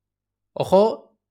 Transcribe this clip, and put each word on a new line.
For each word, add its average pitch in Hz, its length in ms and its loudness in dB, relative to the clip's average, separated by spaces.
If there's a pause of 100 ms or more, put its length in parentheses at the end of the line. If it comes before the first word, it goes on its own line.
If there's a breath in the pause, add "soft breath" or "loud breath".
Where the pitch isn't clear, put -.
(540)
"Ojo, - 640 -2 (140)